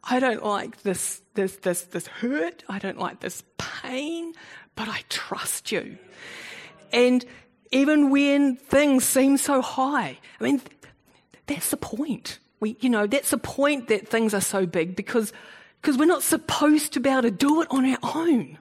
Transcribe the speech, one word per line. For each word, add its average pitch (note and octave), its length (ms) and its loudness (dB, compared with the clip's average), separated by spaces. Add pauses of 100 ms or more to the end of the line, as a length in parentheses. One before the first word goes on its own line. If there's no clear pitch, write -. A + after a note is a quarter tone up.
I B3+ 180 -2
don't B3+ 220 0
like - 400 -4
this, - 380 -4 (140)
this, F#3+ 220 -2
this, F3 260 -4
this - 240 -10
hurt. D#4 640 -6
I G3 80 -6
don't G3 200 -8
like - 220 -8
this - 220 -10 (160)
pain, D#4+ 760 -10 (420)
but A3 140 -10
I - 220 -8
trust - 600 -8
you." F3 280 -6 (960)
And B3 280 4 (500)
even C#4+ 360 6
when C#4+ 480 4
things C4+ 480 4
seem C4+ 320 4
so C#4 240 2
high, B3+ 580 -2 (220)
I - 20 -6
mean, B3+ 180 0
th-, - 120 -20 (760)
that's C#4 240 -4
the D4 60 -2
point. - 600 -8 (220)
We, A3 200 -4
you B3+ 80 0
know, G#3 180 2
that's G#3 240 0
the C4 80 0
point C#4 500 -2
that G3+ 200 0
things A3+ 240 2
are G3+ 80 0
so F#3+ 240 0
big F3 300 -2
because, G#3 380 -4 (480)
'cause D4 180 2
we're D4+ 60 4
not D#4 180 4
supposed - 680 2
to C4+ 80 -2
be B3+ 80 2
able C4 140 2
to A#3 80 2
do C#4+ 320 2
it - 80 -2
on C4 140 2
our C4 140 2 (160)
own. C#4 460 0